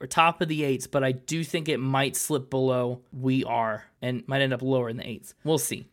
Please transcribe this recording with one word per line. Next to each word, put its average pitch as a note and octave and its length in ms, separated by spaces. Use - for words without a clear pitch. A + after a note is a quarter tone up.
or C#3 60
top E3 340
of F3+ 60
the D#3 160
eights, C3 240
but C#3 160
I C3 100
do D3+ 300
think D#3+ 260
it D3 100
might C3+ 360
slip C3+ 340
below B2+ 520
We C3 320
Are A2+ 400
and B2 280
might C3+ 140
end C3+ 100
up B2 100
lower C3 260
in A2+ 100
the - 100
eights. - 340
We'll D#3 160
see. - 340